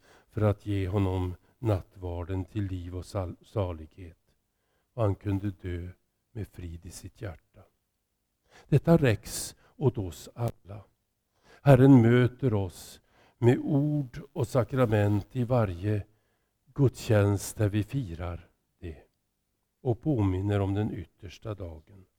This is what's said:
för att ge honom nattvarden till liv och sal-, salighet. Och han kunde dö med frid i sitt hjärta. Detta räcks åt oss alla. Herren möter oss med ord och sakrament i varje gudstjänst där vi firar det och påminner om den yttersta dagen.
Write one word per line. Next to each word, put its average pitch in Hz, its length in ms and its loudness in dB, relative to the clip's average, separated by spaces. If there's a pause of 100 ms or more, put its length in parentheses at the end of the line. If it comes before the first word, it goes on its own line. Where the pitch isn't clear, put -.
(300)
för - 100 -8
att 104 260 0
ge 98 220 -4
honom 92 460 -2 (240)
nattvarden 92 880 -6
till 104 200 -8
liv 90 320 -10
och 87 100 -12
sal-, 92 360 -8
salighet. 85 760 -8 (760)
Och 123 80 -4
han 101 120 2
kunde 101 360 -4
dö 90 380 -10 (440)
med 104 160 -10
frid 85 380 -16
i 90 40 -16
sitt - 300 -18
hjärta. 98 400 -16 (1080)
Detta 165 280 4
räcks - 600 -2 (200)
åt 135 220 -2
oss 92 360 -10
alla. 107 500 -8 (800)
Herren 135 400 10
möter 123 520 4
oss - 460 -8 (380)
med 117 200 4
ord 147 640 -2 (100)
och 131 140 -4
sakrament 107 920 0
i 123 80 -2
varje 104 600 -2 (680)
gudstjänst 104 840 0
där 107 120 0
vi 101 160 -2
firar 87 640 -8 (320)
det 80 160 -14 (840)
och 120 200 -4
påminner 101 600 0
om 98 140 -2
den 107 180 -2
yttersta - 640 -14
dagen. 92 500 -16 (140)